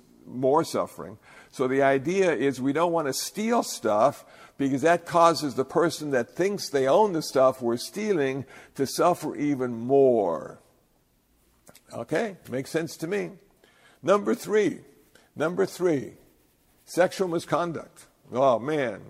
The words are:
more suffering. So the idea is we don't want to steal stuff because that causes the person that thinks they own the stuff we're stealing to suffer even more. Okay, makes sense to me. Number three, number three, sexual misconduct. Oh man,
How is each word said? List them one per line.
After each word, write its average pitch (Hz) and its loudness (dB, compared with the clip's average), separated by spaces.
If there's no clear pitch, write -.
more 135 2
suffering. 92 -6
So 135 -2
the 135 2
idea 151 2
is 131 -2
we 135 0
don't 165 0
want 160 -2
to 135 -2
steal 226 -2
stuff 110 0
because 135 -2
that 170 2
causes 156 4
the 131 0
person 151 -2
that 120 -2
thinks 196 -2
they 135 0
own 185 4
the 156 -4
stuff 131 2
we're 117 -2
stealing 143 -2
to 139 0
suffer 160 0
even 127 -2
more. 117 2
Okay, 175 -4
makes 131 -6
sense - -4
to 160 -8
me. 185 -4
Number 202 2
three, 196 -2
number 180 -2
three, 151 -2
sexual 185 -2
misconduct. 160 -6
Oh 123 4
man, 127 -4